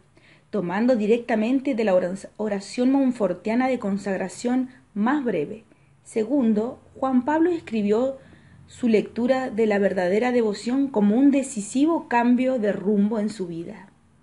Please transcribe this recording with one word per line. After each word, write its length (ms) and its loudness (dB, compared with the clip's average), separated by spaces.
tomando 440 0
directamente 800 0
de 100 -2
la 100 2
oran-, 240 0
oración 560 -2
monfortiana 760 0
de 120 -2
consagración 880 -4
más 320 -2
breve. 400 -4
Segundo, 760 -2
Juan 280 0
Pablo 260 2
escribió 680 -2
su 220 -4
lectura 600 0
de 180 0
la 120 2
verdadera 540 2
devoción 560 0
como 280 2
un 140 6
decisivo 760 0
cambio 520 2
de 140 0
rumbo 480 0
en 100 -2
su 160 -8
vida. 420 -12